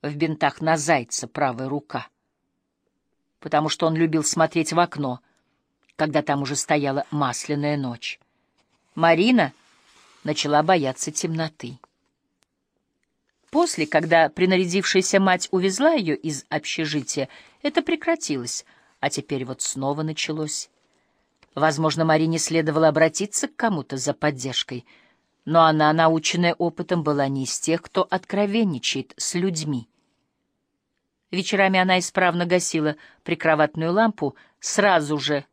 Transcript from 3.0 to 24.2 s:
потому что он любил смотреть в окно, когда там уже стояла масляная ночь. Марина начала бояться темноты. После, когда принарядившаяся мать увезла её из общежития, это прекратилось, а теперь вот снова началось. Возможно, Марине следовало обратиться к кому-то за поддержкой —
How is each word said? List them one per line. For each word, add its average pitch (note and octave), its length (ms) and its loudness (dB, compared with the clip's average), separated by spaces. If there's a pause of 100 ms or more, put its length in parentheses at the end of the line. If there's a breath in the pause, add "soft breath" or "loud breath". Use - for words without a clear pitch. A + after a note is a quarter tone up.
потому D3+ 300 2
что - 180 0
он D#3+ 80 2
любил D#3+ 280 2
смотреть D#3+ 500 0
в E3 60 4
окно, C#3+ 400 -2 (760)
когда D3+ 260 0
там C#3+ 200 -2
уже C#3 140 -4
стояла C#3+ 560 -2
масляная D3 680 -2
ночь. B2+ 420 -8 (760)
Марина E3 580 4 (720)
начала D3 400 0
бояться D3+ 480 0
темноты. D#3+ 680 -8 (1700)
После, C#4+ 380 0
когда D#3+ 420 4
принарядившаяся F#3 920 2
мать F#3 320 2
увезла G3 400 2
её F3+ 240 0
из D3+ 340 -8
общежития, D3+ 800 -4 (320 loud breath)
это D#4 200 -2
прекратилось, E4 840 -4 (340 soft breath)
а C#3 100 -2
теперь C3+ 360 -6
вот B2+ 160 -10
снова C#3 420 -4
началось. D#3 680 -6 (840)
Возможно, D#3 500 0
Марине D#3+ 340 2
следовало D#3+ 480 2
обратиться D#3+ 600 0
к - 80 -12
кому-то E3+ 420 -4
за C3+ 160 -4
поддержкой — C3 720 -4 (600 soft breath)